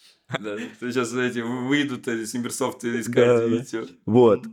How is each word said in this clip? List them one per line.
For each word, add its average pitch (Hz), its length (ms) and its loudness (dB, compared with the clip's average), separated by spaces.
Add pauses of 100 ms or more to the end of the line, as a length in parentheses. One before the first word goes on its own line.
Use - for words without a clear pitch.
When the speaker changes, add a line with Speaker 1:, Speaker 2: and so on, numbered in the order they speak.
(400)
Speaker 1:
Да, 104 180 -8 (220)
то 123 120 -6
сейчас 120 220 -2
эти 123 260 -2
вы-, 123 280 -6
выйдут, 135 400 -2
э, 113 180 -4
Симберсофт 120 600 -6
искать 120 420 2
Speaker 2:
Да, 120 140 6
да. 117 60 0
Speaker 1:
Витю. - 400 -4 (200)
Speaker 2:
Вот, 113 460 6